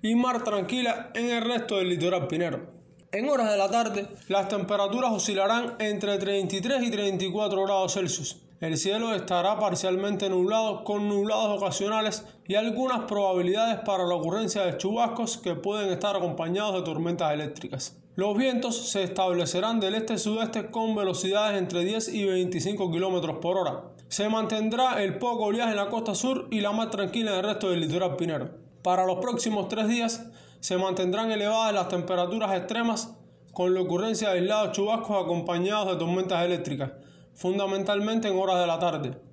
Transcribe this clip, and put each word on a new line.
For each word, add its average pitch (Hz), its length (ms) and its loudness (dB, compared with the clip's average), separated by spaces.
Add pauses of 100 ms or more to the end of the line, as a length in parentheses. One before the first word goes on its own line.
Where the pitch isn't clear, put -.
y 220 140 2
mar 240 300 2
tranquila 220 680 0
en 233 140 -2
el 233 140 0
resto 233 340 0
del 185 140 2
litoral 170 380 0
pinero. 156 420 -2 (420)
En 226 160 0
horas 247 220 4
de 208 80 2
la 196 100 2
tarde, 202 380 0 (220)
las 196 200 2
temperaturas 208 640 0
oscilarán 214 680 0
entre 208 380 0
treinta 190 380 0
y 190 40 -2
tres 247 240 0
y 240 60 0
treinta 196 340 0
y 185 80 -2
cuatro 196 320 0
grados 190 300 2
Celsius. 170 460 -4 (200)
El 160 160 -2
cielo 220 380 0
estará 185 440 0
parcialmente 190 720 0
nublado 202 560 2
con 208 240 0
nublados 208 520 2
ocasionales 208 680 -2 (200)
y 185 80 -2
algunas 233 480 0
probabilidades 202 800 2
para 185 260 0
la 175 80 2
ocurrencia 190 500 0
de 165 140 0
chubascos 226 580 0
que 175 180 -2
pueden 202 360 -2
estar 196 260 0
acompañados 180 580 0
de 185 80 0
tormentas 165 500 0
eléctricas. - 680 -6 (140)
Los 202 220 0
vientos 240 540 0
se 196 120 0
establecerán 185 760 0
del 196 160 0
este-sudeste 220 760 -2
con 226 240 0
velocidades 202 640 0
entre 175 260 0
diez 220 240 -2
y 208 160 -2
veinticinco 185 680 0
kilómetros 170 480 0
por 185 200 0
hora. 165 260 -2 (240)
Se 208 200 -2
mantendrá 220 760 0
el 190 160 -2
poco 233 260 -2
oleaje 226 280 2
en 208 40 0
la 202 120 0
costa 226 260 -2
sur 262 360 -2
y 214 100 0
la 202 120 0
mar 220 180 0
tranquila 214 420 -2
en 185 60 0
el 185 60 0
resto 202 260 0
del 175 100 2
litoral 165 360 0
pinero. 160 520 -4 (140)
Para 180 240 4
los 185 120 0
próximos 220 500 -2
tres 220 180 0
días 233 440 -2 (300)
se 185 180 0
mantendrán 190 520 0
elevadas 214 440 2
las 180 140 0
temperaturas 185 680 0
extremas 226 600 -2 (360)
con 180 220 2
la 185 80 2
ocurrencia 208 480 0
de 180 80 4
aislados 208 340 2
chubascos 208 500 0
acompañados 175 680 0
de 180 80 0
tormentas 175 480 0
eléctricas, 147 480 -2 (420)
fundamentalmente 202 920 0
en 190 100 2
horas 190 220 2
de 175 60 2
la 165 120 0
tarde. 151 420 -2 (120)